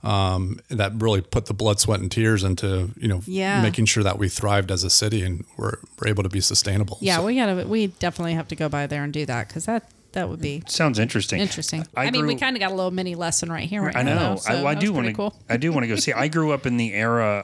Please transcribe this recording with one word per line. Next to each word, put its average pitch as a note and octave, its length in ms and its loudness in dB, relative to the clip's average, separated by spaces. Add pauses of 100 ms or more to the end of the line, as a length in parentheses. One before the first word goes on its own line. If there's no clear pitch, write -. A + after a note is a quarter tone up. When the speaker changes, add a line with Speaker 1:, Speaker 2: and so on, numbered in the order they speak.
Speaker 1:
yeah. G2 320 2
Speaker 2:
um, F#2 240 -2 (100)
that G#2 220 -2 (100)
really G#2+ 200 4
put - 260 -2
the G#2 80 -2
blood, G#2 240 2
sweat, G2+ 200 2
and F#2+ 120 -4
tears A2 320 4
into, F#2+ 560 0
you A#2 80 -2
know, F#2 180 0
Speaker 3:
Yeah. F#3+ 380 0
Speaker 2:
making A2 220 2
sure G#2+ 180 4
that F#2+ 160 0
we G2 100 2
thrived G2+ 400 2
as G2 140 0
a F2+ 80 0
city G#2+ 320 2
and F2+ 200 -2 (140)
were, G#2 220 -2 (200)
were - 80 0
able G2+ 140 2
to F#2+ 80 0
be G2 100 -2
sustainable. G2 600 0
Speaker 3:
Yeah, F#3+ 160 2
Speaker 2:
So F3 80 2
Speaker 3:
we A#3+ 100 2
gotta, G3 320 0
we G#3+ 200 2
definitely E3+ 480 -2
have D#3+ 140 -4
to D#3+ 60 -8
go D#3 140 -2
by C#3+ 160 -2
there C#3+ 180 -4
and D3 80 -4
do D3+ 140 -4
that A#2+ 240 -4
'cause - 160 -8
that, A3 240 -2 (240)
that - 160 -4
would D#3+ 120 -10
be D3 260 -6
Speaker 1:
Sounds C#3+ 300 2
interesting. G#2+ 440 0
Speaker 3:
interesting. D#3+ 440 -4 (100)
Speaker 1:
I B2+ 120 0
Speaker 3:
I A#3+ 40 0
mean, B3+ 140 0
we - 80 2
Speaker 1:
grew B2+ 60 -4
Speaker 3:
kinda B3+ 200 0
got F#3+ 120 0
a F#3+ 40 -4
little F#3 160 0
mini F#3 220 -4
lesson E3+ 380 -2
right E3 180 -4
here, G3+ 140 -2
right D3+ 120 -2
Speaker 1:
I B2+ 80 2
Speaker 3:
now, C#3+ 120 2
Speaker 1:
know. D#3+ 200 2
Speaker 3:
though, - 60 -
so A2 100 -6
Speaker 1:
I, B2 40 2
well, C#3 120 0
I D3 60 2
Speaker 3:
that D3+ 60 -2
Speaker 1:
do G#3 140 2
Speaker 3:
was D3 100 0
pretty A2 140 -2
Speaker 1:
wanna, G#2+ 140 -4
Speaker 3:
cool. - 80 -20 (100)
Speaker 1:
I A#2 80 2
do D#3 140 0
wanna B2+ 160 2
go A2 100 0
see. - 160 0
I B2+ 140 0
grew D#3 260 2
up C3+ 120 -2
in A#2+ 120 2
the A2+ 160 0
era, A2 500 2